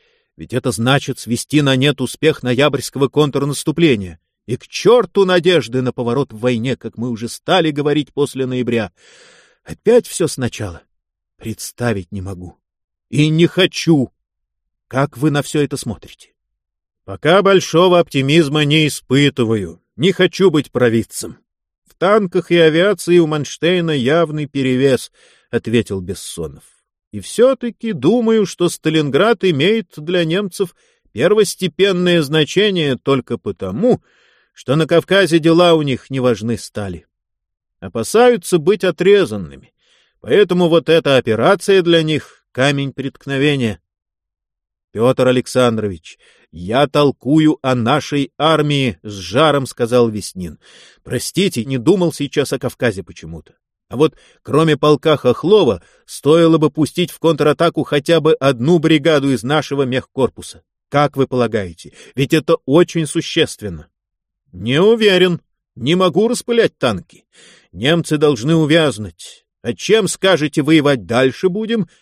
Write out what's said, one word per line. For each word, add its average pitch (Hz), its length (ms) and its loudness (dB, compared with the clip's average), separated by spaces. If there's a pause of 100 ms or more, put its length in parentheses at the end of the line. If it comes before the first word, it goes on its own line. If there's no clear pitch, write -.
(360)
ведь 80 180 -12
это 127 160 -4
значит 127 480 -2
свести 123 440 -2
на 135 140 2
нет 143 240 0
успех 147 420 -2
ноябрьского 131 640 0
контрнаступления. 139 1080 -2 (280)
И 120 100 -6
к - 120 -14
чёрту 202 560 2
надежды 160 580 0
на 127 100 -4
поворот 123 400 -4
в 110 60 -16
войне, 120 380 -2
как - 200 -14
мы 120 140 -6
уже 113 180 -8
стали 160 440 -2
говорить 147 420 -2
после 131 320 -4
ноября. 117 460 -4 (720)
Опять - 420 0
всё - 220 -4
сначала. 104 540 -8 (540)
Представить 110 760 -8
не 98 100 -8
могу. 90 340 -14 (540)
И 151 180 2
не 160 180 2
хочу. 165 640 0 (760)
Как 139 320 -4
вы 147 140 0
на 143 100 -2
всё - 180 -4
это 139 160 -2
смотрите?» - 560 -12 (720)
«Пока 147 380 0
большого 180 580 4
оптимизма 147 640 0
не 151 240 2
испытываю. 113 920 -2 (160)
Не 151 140 0
хочу 185 400 2
быть 147 220 -2
провидцем. 117 640 -2 (460)
В - 100 -20
танках 190 560 0
и 170 60 2
авиации 170 600 2
у 165 100 4
Манштейна 156 640 -2
явный 151 540 0
перевес», — 131 640 0 (380)
ответил 110 500 -2
Бессонов. 85 640 -12 (480)
«И 104 80 -12
всё-таки 233 720 -2
думаю, 220 520 2
что 175 240 -2
Сталинград 160 760 0
имеет 190 520 0
для 170 280 -4
немцев 185 500 -4 (380)
первостепенное 180 1080 0
значение 156 760 0
только 127 420 -2
потому, 107 640 -2 (500)
что - 220 -4
на 160 140 -2
Кавказе 170 500 2
дела 165 360 4
у 156 80 2
них 135 280 -6
не 135 80 -6
важны 117 400 -2
стали. 95 480 -12 (720)
Опасаются 180 800 0
быть 175 240 -2
отрезанными, 143 920 0 (480)
поэтому 180 480 2
вот 160 200 2
эта 151 300 2
операция 170 640 2
для 165 200 2
них — 156 480 -6
камень 139 420 -2
преткновения». 135 880 -4 (1120)
«Пётр 127 360 0
Александрович, 113 920 -2 (340)
я 104 340 -2
толкую 147 760 2
о 131 140 -2
нашей 135 640 -2
армии», — 147 640 0
с 107 100 -12
жаром 127 540 0
сказал 120 420 0
Веснин. 92 500 -10 (440)
«Простите, 127 640 -4
не 135 100 -4
думал 165 380 2
сейчас 143 400 -4
о 131 40 -2
Кавказе 113 440 -4
почему-то. - 540 -18 (340)
А 117 80 -8
вот 160 180 0 (260)
кроме 151 360 0
полка 151 400 2
Хохлова 131 640 2 (240)
стоило 165 500 2
бы 151 140 0
пустить 156 400 -4
в - 80 -20
контратаку 151 640 0
хотя 156 380 0
бы 156 120 2
одну 139 460 2
бригаду 147 540 2
из 123 100 -2
нашего 139 400 -2
мехкорпуса. - 800 -6 (260)
Как 143 300 0
вы 131 80 2
полагаете? 107 640 -4 (220)
Ведь 135 180 -2
это 160 320 2
очень 165 420 2
существенно». 107 800 -4 (680)
«Не 120 240 -2
уверен. 190 640 4 (320)
Не 143 220 -2
могу 185 320 2
распылять 233 500 -2
танки. - 480 -6 (460)
Немцы 151 440 -2
должны 147 380 0
увязнуть. 147 920 -2 (160)
А 117 140 -6
чем, 202 340 0
скажете, 156 540 0
воевать 139 420 2
дальше 127 460 0
будем?» — 214 400 -4 (120)